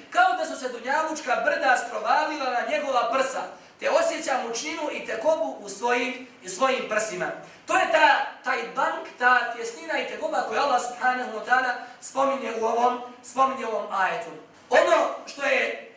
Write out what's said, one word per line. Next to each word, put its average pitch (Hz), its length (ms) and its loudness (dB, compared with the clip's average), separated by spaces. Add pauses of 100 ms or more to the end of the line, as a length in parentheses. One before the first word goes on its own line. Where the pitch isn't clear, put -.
kao 359 280 4
da 320 80 -2
su 269 140 -8
se 247 100 -4
dunjalučka 262 760 -2
brda 277 320 4
strovalila 285 720 0
na 240 200 -2
njegova 262 440 0
prsa. 262 280 0 (380)
Te - 100 -2
osjeća 311 580 0
mučninu 294 460 -6
i - 120 -8
tekobu 311 560 0
u 202 80 -12
svojim, 247 580 -2 (160)
i 180 60 -12
svojim 254 400 0
prsima. 180 420 -2 (360)
To 359 100 2
je 359 140 2
ta, 302 340 6 (180)
taj 254 160 -2 (160)
bank, 320 320 -2 (120)
ta 247 360 4
tjesnina 277 440 -6
i 247 80 -4
tegoba 285 340 -4
koju - 180 -2
Allah 254 280 2
subhanahu 254 500 -2
wa 214 80 -8
ta'ala 254 280 2 (280)
spominje 262 500 -2 (100)
u 220 40 0
ovom, 240 360 2 (220)
spominje 254 420 0
u 233 40 -4
ovom 208 220 -4
ajetu. 175 380 -2 (400)
Ono 311 460 6 (100)
što 277 200 -8
je 254 520 -2